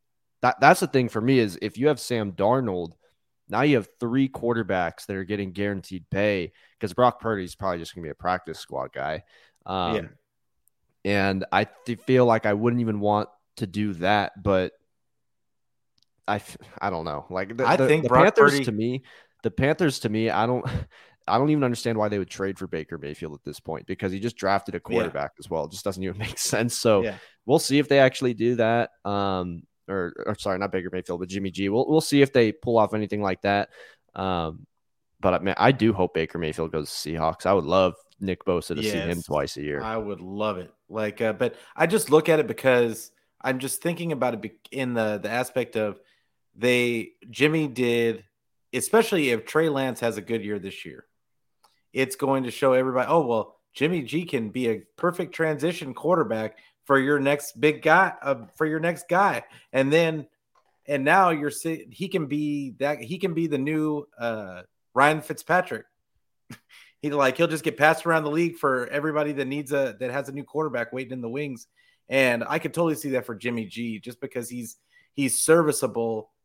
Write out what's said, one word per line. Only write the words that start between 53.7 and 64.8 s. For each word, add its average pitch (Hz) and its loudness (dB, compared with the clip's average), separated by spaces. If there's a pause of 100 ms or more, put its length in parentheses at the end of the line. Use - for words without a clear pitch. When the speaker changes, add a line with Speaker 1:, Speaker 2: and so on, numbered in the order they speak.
Speaker 2:
Jimmy 160 -2
G 147 -4
can 117 -4
be 127 -2
a 110 -2 (140)
perfect 175 -4
transition 156 -4
quarterback 117 -2 (280)
for 135 4
your 143 2
next 139 -2
big 147 2
guy, 170 6 (100)
uh, 127 -4 (100)
for 160 -2
your 156 -2
next 170 -4
guy." 170 2 (300)
And 135 2
then, 160 2 (580)
and 139 -2
now 180 6
you're 147 -2
si-, - -8
he 190 -8
can 180 -2
be 143 -4
that, 143 -2
he 117 -8
can 175 -2
be 165 -2
the 143 -2
new, 151 -2 (120)
uh, 104 -6 (320)